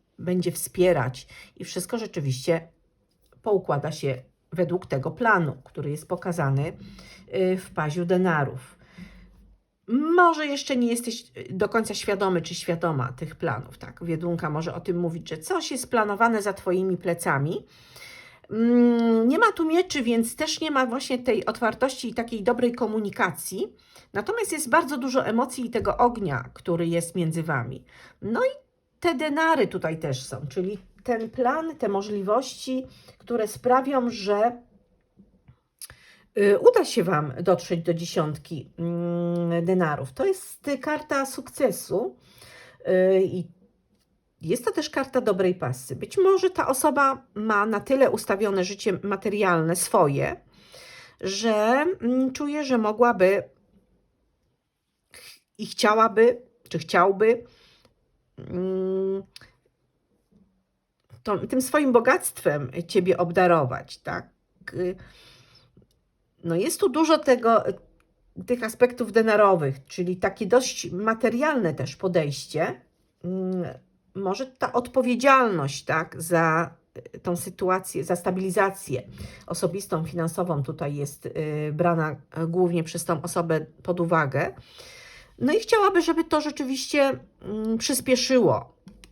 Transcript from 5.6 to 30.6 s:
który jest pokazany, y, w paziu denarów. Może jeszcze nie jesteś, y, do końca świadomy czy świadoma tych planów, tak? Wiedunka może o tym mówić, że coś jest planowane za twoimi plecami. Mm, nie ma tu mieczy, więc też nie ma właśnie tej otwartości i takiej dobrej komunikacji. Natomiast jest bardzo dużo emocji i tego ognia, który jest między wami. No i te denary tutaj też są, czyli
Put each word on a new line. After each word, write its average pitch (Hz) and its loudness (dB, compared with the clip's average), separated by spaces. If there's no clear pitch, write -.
który - -10
jest 151 -10
pokazany, 165 -2
y, 185 2
w 180 -12
paziu 156 -4
denarów. 170 0
Może 311 4
jeszcze 277 -4
nie 240 2
jesteś, 233 -4
y, - -12
do 190 0
końca 220 -2
świadomy 190 0
czy 175 -10
świadoma 165 -2
tych - -10
planów, 123 -6
tak? - -16
Wiedunka 170 -4
może 160 -4
o 170 -10
tym 175 -4
mówić, 170 -4
że - -8
coś - -4
jest 254 -8
planowane 220 2
za 202 -2
twoimi 185 -2
plecami. 170 -2
Mm, 233 4
nie 302 4
ma 453 4
tu 339 -2
mieczy, 320 0
więc 233 0
też 311 -4
nie 311 -2
ma 262 2
właśnie 254 -4
tej 247 0
otwartości 233 -2
i 226 -8
takiej 233 -6
dobrej 240 2
komunikacji. 214 -4
Natomiast 392 -4
jest 285 -6
bardzo 294 2
dużo 254 0
emocji 240 -2
i 226 -10
tego 208 -2
ognia, 214 0
który 170 -2
jest 170 -2
między 165 -2
wami. 135 -6
No 226 -2
i 508 2
te 339 2
denary 302 2
tutaj 165 -4
też 143 -4
są, 131 -10
czyli 196 -4